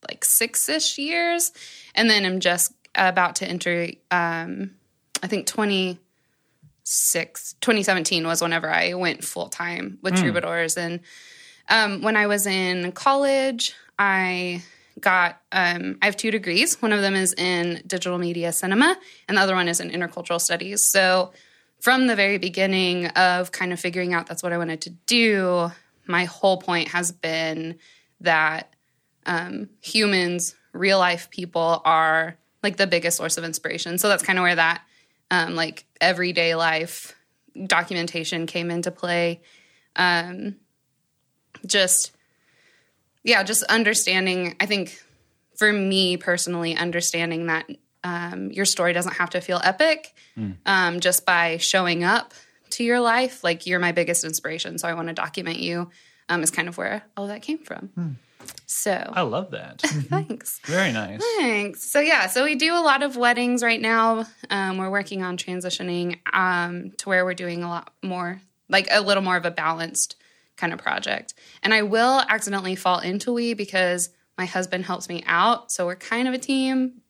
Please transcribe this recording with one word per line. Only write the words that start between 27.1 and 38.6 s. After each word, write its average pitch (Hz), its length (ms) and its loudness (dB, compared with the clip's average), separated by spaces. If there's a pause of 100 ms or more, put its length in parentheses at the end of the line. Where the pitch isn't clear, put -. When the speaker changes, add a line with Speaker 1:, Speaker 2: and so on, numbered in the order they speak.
Speaker 1:
been 160 680 -4 (420)
that, 160 540 0 (520)
um, 180 420 -4 (120)
humans, 185 720 0 (180)
real 196 260 2
life 175 320 0
people 170 560 0
are, 160 500 2 (260)
like, 196 140 -2
the 196 100 2
biggest 170 300 0
source - 220 -4
of 165 60 -8
inspiration. 165 520 -6
So 208 120 2
that's 196 140 2
kind 185 160 0
of 180 40 2
where 175 140 4
that, 165 260 2 (480)
um, 175 240 0
like, 160 300 -4 (160)
everyday 175 560 2
life 165 580 -2 (520)
documentation 170 800 -2
came 170 240 -4